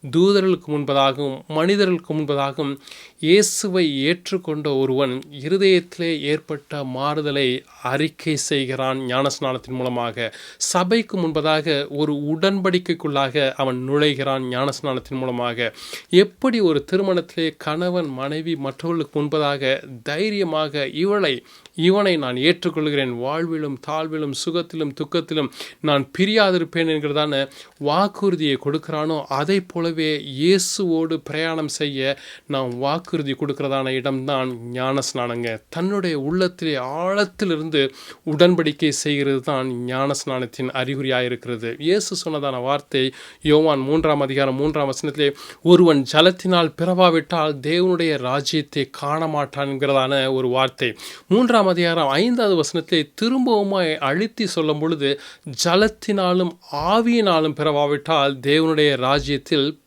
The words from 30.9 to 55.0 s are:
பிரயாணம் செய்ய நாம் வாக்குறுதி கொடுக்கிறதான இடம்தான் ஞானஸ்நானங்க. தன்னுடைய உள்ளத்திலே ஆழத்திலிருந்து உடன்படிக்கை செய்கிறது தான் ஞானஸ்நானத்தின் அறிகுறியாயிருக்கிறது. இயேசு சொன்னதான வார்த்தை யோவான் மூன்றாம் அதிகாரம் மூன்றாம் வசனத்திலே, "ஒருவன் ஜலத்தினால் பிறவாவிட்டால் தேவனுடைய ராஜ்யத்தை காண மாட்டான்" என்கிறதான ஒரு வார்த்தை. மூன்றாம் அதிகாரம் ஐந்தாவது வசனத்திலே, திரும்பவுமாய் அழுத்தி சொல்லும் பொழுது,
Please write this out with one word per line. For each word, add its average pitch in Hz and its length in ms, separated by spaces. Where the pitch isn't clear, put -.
பிரயாணம் 156 520
செய்ய 139 500
நாம் 131 320
வாக்குறுதி 147 540
கொடுக்கிறதான 135 560
இடம்தான் 131 640
ஞானஸ்நானங்க. 123 960
தன்னுடைய 180 500
உள்ளத்திலே 170 560
ஆழத்திலிருந்து 160 1160
உடன்படிக்கை 156 600
செய்கிறது 139 520
தான் 131 300
ஞானஸ்நானத்தின் 127 1040
அறிகுறியாயிருக்கிறது. 127 1080
இயேசு 180 500
சொன்னதான 139 320
வார்த்தை 135 500
யோவான் 151 360
மூன்றாம் 151 420
அதிகாரம் 135 340
மூன்றாம் 143 380
வசனத்திலே, 143 400
"ஒருவன் 165 500
ஜலத்தினால் 175 720
பிறவாவிட்டால் 165 760
தேவனுடைய 165 560
ராஜ்யத்தை 135 760
காண 156 360
மாட்டான்" 143 420
என்கிறதான 135 640
ஒரு 131 160
வார்த்தை. 127 480
மூன்றாம் 226 380
அதிகாரம் 170 420
ஐந்தாவது 202 520
வசனத்திலே, 160 540
திரும்பவுமாய் 202 840
அழுத்தி 185 480
சொல்லும் 156 320
பொழுது, 147 420